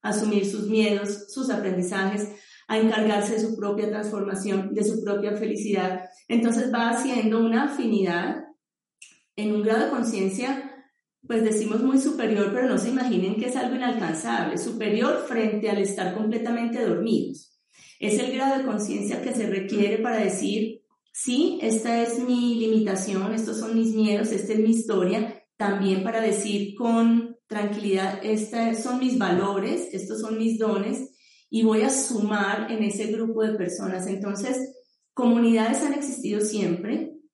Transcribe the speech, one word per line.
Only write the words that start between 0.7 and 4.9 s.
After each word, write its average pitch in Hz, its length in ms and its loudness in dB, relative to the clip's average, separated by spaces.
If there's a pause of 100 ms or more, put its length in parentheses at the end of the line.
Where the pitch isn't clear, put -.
sus 254 180 -4
aprendizajes, 196 760 -2 (400)
a 220 100 0
encargarse 214 560 2
de 214 60 0
su 214 160 -2
propia 208 320 -2
transformación, 202 840 -2
de 214 100 2
su - 180 0